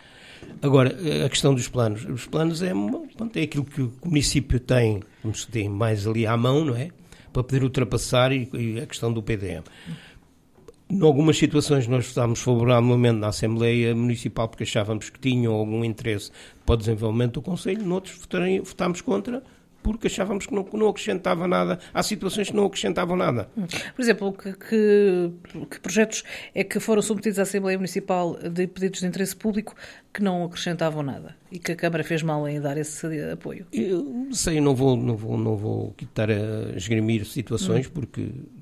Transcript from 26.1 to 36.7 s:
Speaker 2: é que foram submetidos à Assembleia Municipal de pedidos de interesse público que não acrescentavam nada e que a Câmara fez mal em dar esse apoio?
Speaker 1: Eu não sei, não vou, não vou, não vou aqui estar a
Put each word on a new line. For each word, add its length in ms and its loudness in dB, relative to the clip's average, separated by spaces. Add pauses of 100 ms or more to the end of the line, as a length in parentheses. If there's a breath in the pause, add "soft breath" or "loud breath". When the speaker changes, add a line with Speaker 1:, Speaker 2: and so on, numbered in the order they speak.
Speaker 2:
é 80 0
que 160 -4
foram 220 2
submetidos 380 -2
à 40 2
Assembleia 360 0
Municipal 580 -2
de 300 -2
pedidos 340 -4
de 60 -2
interesse 280 -4
público 400 -4 (380 loud breath)
que 100 -4
não 220 2
acrescentavam 580 -2
nada 320 -8 (160)
e 80 -12
que 140 -4
a 40 -4
Câmara 280 0
fez 180 -2
mal 240 -2
em 140 -4
dar 160 -2
esse 300 -6 (260)
apoio? 400 -10
Speaker 1:
Eu 320 0
não 300 -8
sei, 260 0
não 140 4
vou, 200 4
não 220 0
vou, 220 -4
não 180 0
vou 380 -4
aqui 100 -14
estar 260 -2
a 460 -2